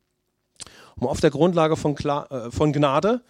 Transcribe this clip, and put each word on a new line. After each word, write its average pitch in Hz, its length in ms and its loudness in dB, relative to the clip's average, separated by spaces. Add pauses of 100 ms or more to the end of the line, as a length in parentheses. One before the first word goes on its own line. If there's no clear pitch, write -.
(960)
Um 123 120 -4
auf 139 120 -4
der 160 100 4
Grundlage 160 460 2
von 147 200 -4
Kla-, 147 340 -4
äh, 120 220 -10
von 151 220 0
Gnade 151 560 2